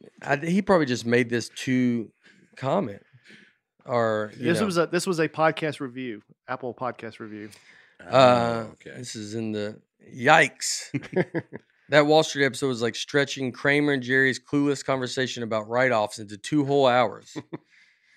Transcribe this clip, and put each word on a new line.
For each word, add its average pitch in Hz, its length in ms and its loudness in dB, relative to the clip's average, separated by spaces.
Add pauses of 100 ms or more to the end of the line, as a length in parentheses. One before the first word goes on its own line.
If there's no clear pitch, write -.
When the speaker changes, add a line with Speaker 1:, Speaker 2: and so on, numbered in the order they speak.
(220)
Speaker 1:
I, - 140 0
he 170 260 0
probably 180 240 4
just 120 180 -2
made 117 280 2
this 117 180 -4 (160)
to 123 460 0 (460)
comment. 135 440 -4 (840)
Or, 110 540 0
you 120 60 -12
Speaker 2:
This 170 160 2
Speaker 1:
know. 220 80 0
Speaker 2:
was 175 100 -2
a, 160 80 4
this 175 220 -2
was 175 100 -2
a 160 100 2
podcast 156 520 -2
review, 123 420 -10 (260)
Apple 127 280 -8
podcast 117 440 -10
review. 107 300 -14 (500)
Speaker 1:
Uh, 87 140 -20
Speaker 3:
Oh, 120 600 6
okay. - 220 -20
Speaker 1:
this 127 200 -12
is 104 180 -10
in 113 180 -6
the, 104 300 -8 (340)
yikes. 143 760 2 (520)
Speaker 2:
<laughs> - 460 -20
Speaker 1:
That 147 160 6
Wall 156 160 4
Street 139 240 0
episode 127 220 -2
was 120 160 -4
like 113 120 -2
stretching 135 560 -2
Kramer 147 420 0
and 127 100 -2
Jerry's 131 360 2
clueless 143 460 -2
conversation 127 560 -4
about 110 260 -4
write-offs 117 520 0
into 104 180 -14
two 147 280 0
whole 139 200 2
hours. 120 560 2
Speaker 2:
<laughs> - 40 -18 (720)